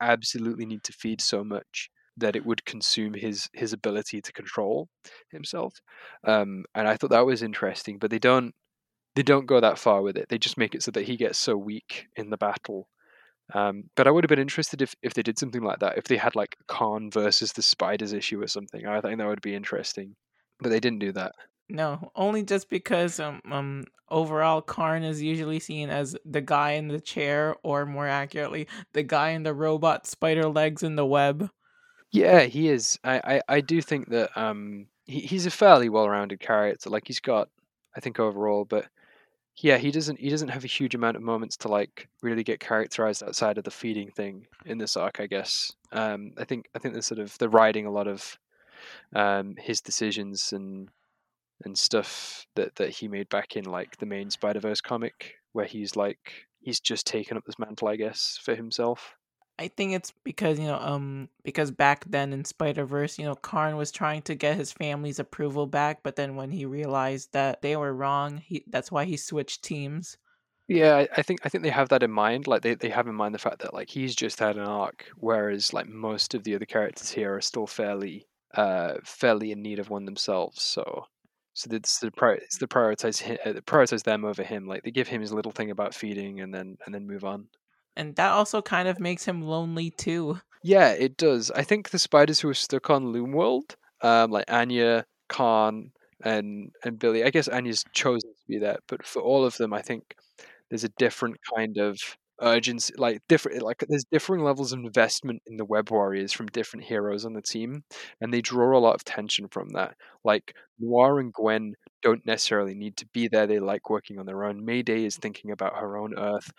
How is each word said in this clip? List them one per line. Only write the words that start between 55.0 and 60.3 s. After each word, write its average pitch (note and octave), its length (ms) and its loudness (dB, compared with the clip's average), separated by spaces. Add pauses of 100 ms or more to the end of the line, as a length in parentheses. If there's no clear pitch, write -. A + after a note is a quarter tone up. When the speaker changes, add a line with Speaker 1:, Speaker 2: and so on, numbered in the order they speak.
Speaker 1:
where G#2 120 -2
he's, G#2 300 -10
like, - 520 -6 (120)
he's B2 220 -6
just - 260 -4
taken A2 300 -4
up - 80 -10
this - 140 -12
mantle, G#2+ 280 -6
I G#2+ 80 0
guess, A2 480 -4
for B2 100 -2
himself. A#2 640 -4 (440)
Speaker 2:
I E3 80 -8
think F#3+ 260 -4
it's F#3 180 -6 (120)
because, E3 340 -2